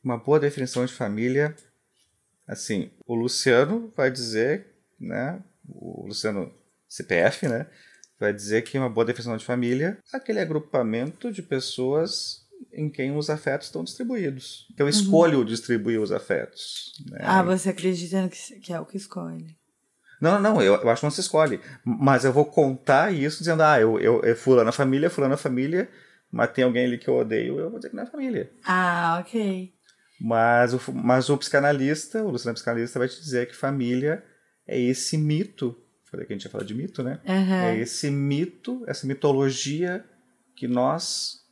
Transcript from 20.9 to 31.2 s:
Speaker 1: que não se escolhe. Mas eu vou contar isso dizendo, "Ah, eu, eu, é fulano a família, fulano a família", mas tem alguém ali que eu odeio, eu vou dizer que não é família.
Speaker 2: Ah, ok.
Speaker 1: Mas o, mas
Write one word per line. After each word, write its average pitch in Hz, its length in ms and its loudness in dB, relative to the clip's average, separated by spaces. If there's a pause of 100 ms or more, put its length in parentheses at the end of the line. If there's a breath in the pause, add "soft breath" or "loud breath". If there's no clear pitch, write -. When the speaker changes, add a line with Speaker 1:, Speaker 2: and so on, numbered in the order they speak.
Speaker 1:
que 151 40 -2
não 147 60 0
se - 80 -6
escolhe. 156 400 0 (240 loud breath)
Mas 127 400 4
eu 131 80 4
vou 143 140 4
contar 143 680 2
isso 151 260 -2
dizendo, 160 240 2
"Ah, 151 160 8
eu, 110 200 6
eu, 117 240 4
é 117 100 4
fulano 120 360 6
a - 40 -2
família, 139 360 2
fulano 139 240 0
a 143 40 0
família", 151 520 -2 (420 soft breath)
mas 117 220 0
tem 131 100 2
alguém 123 220 2
ali 120 120 -2
que - 120 -6
eu 127 80 4
odeio, 117 420 -2
eu 165 100 -4
vou 226 100 -12
dizer - 100 -12
que - 80 -12
não 233 60 -8
é 247 40 -12
família. 254 420 -6 (160)
Speaker 2:
Ah, 175 560 0
ok. 190 520 -4 (480 soft breath)
Speaker 1:
Mas 117 520 4
o, 127 60 -2 (140)
mas 127 360 2